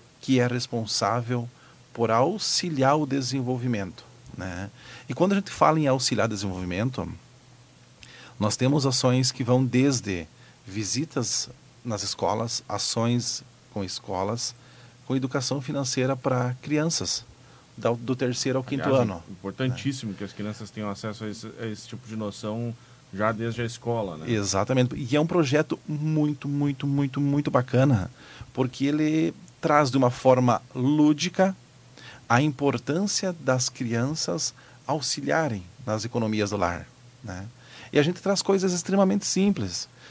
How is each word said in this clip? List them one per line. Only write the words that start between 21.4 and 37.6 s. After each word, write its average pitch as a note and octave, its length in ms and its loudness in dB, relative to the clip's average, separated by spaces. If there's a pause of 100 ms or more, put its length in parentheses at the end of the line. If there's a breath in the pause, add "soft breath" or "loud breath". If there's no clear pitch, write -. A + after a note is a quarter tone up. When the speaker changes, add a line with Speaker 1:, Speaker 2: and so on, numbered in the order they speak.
Speaker 2:
a A2+ 60 -8
esse G#2+ 220 -8
tipo - 200 -14
de G#2+ 100 -10
noção A2 580 -6 (380 loud breath)
já G#2+ 180 0
desde A2+ 300 -4
a A#2+ 40 -2
escola, A2+ 520 -4
né? D#2+ 120 -8
Speaker 1:
Exatamente. A2 640 2
E C3+ 200 -2
é D3 40 6
um D#3+ 80 2
projeto D#3 600 2
muito, D3+ 640 0
muito, C#3+ 360 -2
muito, C#3 360 0
muito C#3+ 280 2
bacana, B2 600 4 (420 loud breath)
porque B2+ 320 -2
ele D#3 480 2 (280)
traz D3 280 6
de C3 80 2
uma B2 140 6
forma B2 500 4 (120)
lúdica D3+ 800 2 (720 loud breath)
a A#2+ 140 6
importância D3+ 1000 0
das C3 300 0
crianças C3+ 840 -4 (340 loud breath)
auxiliarem C#3+ 760 -2 (220)
nas G#2+ 180 -2
economias A2 460 0
do G#2 80 -2
lar, F2 300 -2 (360)
né? F#2 220 -10 (480 loud breath)